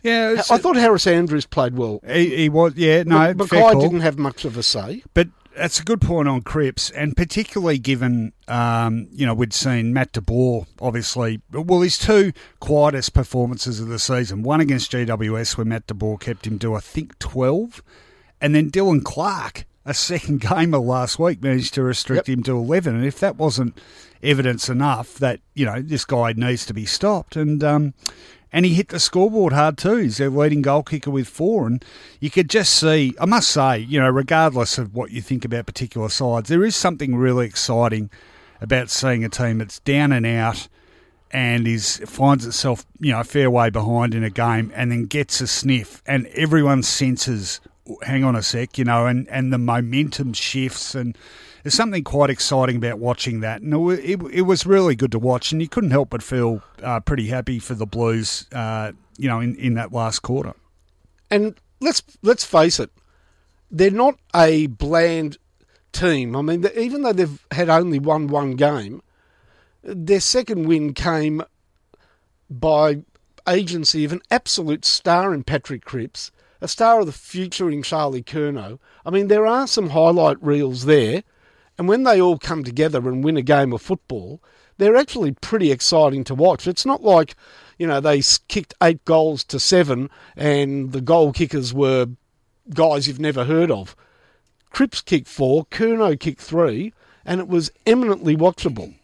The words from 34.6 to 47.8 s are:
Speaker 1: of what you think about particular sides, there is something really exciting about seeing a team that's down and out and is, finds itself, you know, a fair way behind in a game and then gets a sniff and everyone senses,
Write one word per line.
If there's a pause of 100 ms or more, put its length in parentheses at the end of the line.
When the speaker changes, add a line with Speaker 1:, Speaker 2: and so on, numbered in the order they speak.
Speaker 1:
of
what
you
think
about
particular
sides,
there
is
something
really
exciting (520)
about
seeing
a
team
that's
down
and
out (600)
and
is,
finds
itself, (120)
you
know,
a
fair
way
behind
in
a
game
and
then
gets
a
sniff
and
everyone
senses, (440)